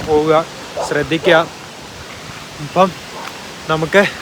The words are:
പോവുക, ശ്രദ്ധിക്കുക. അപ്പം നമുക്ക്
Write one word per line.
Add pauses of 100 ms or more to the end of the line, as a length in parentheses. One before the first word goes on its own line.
പോവുക, (560)
ശ്രദ്ധിക്കുക. (1300)
അപ്പം (840)
നമുക്ക് (180)